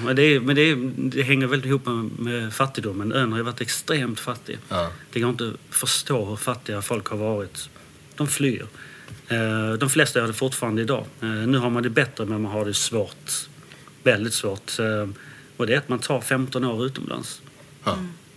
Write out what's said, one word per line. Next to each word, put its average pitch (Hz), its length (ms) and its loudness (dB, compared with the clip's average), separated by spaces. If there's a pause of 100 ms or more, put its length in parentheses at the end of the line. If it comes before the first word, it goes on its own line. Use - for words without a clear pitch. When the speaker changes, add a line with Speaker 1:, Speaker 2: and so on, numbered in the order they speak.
Speaker 1:
Men 131 120 2
det 139 60 6
är, 147 180 8
men 139 160 2
det 147 60 6
är, 156 140 4 (200)
det 131 260 0
hänger 135 240 2
väldigt 131 220 0
ihop 135 180 2
med, 113 320 -2
med 117 360 -4
fattigdomen. 107 580 -2
Ön 127 200 2
har 113 60 0
ju 117 60 0
varit 120 160 -6
extremt 120 600 -2
fattig. - 380 -8 (100)
Speaker 2:
Ja. 87 240 -2 (200)
Speaker 1:
Det 120 80 -2
går 123 100 4
inte 120 180 -2 (220)
att - 60 -2
förstå 123 480 0
hur 104 120 -4
fattiga 113 460 -4
folk 107 260 -2
har 110 80 -4
varit. 104 520 -2 (480)
De 147 120 0
flyr. 135 380 0 (640)
Eh, 110 440 0
de 113 180 2
flesta 147 280 4
gör 117 80 4
det 113 60 -2
fortfarande 113 500 0
idag. 113 220 0 (160)
Eh, 113 80 -2
nu 113 300 2
har 123 120 2
man 120 120 2
det 120 80 0
bättre, 113 340 2
men 107 180 0
man 104 100 -2
har 107 120 0
det 104 100 0
svårt. - 580 -2 (720)
Väldigt 113 320 4
svårt. - 440 -4
Eh, 107 300 0 (480)
och 123 100 0
det 117 80 4
är 147 40 4
att 143 100 -4
man 123 100 0
tar 127 220 0
femton 131 440 0
år 120 220 0
utomlands. - 560 -8 (420)
Speaker 2:
Ja. - 80 2
Speaker 3:
Mm. 185 160 -4 (280)